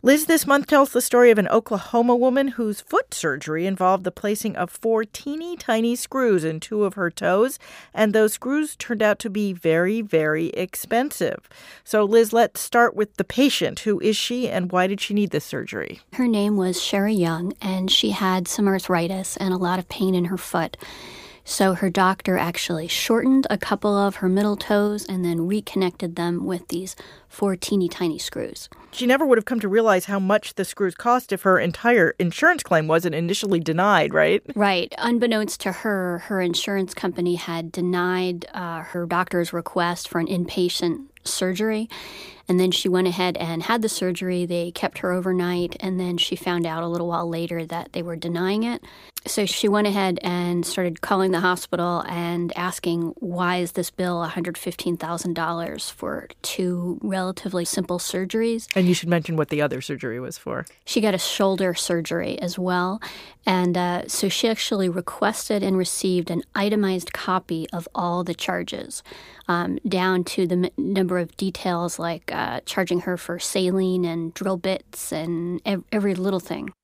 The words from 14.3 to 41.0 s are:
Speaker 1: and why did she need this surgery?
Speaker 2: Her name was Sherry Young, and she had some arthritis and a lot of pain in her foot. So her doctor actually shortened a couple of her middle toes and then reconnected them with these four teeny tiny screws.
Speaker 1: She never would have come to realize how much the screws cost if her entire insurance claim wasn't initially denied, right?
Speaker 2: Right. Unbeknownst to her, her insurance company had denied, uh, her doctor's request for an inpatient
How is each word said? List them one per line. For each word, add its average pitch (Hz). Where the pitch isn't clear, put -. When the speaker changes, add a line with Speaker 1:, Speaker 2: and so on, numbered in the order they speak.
Speaker 1:
and 180
why 180
did 196
she -
need 208
this -
surgery? -
Speaker 2:
Her 254
name 208
was 180
Sherry 202
Young, 175
and 185
she -
had 185
some 202
arthritis 185
and 185
a 185
lot 185
of 180
pain 190
in 180
her 180
foot. -
So 190
her 185
doctor 185
actually 170
shortened 262
a 208
couple 202
of 202
her 185
middle 202
toes 208
and 185
then 170
reconnected 190
them 170
with 185
these 185
four 196
teeny 180
tiny 165
screws. -
Speaker 1:
She 247
never 277
would 247
have 214
come 240
to 208
realize 202
how 202
much 196
the 196
screws 185
cost 247
if 190
her 185
entire 175
insurance 294
claim 156
wasn't 165
initially 175
denied, 160
right? 156
Speaker 2:
Right. 202
Unbeknownst 226
to 196
her, 185
her 190
insurance 180
company 175
had 170
denied, 180
uh, 170
her 175
doctor's 175
request 175
for 170
an 165
inpatient 180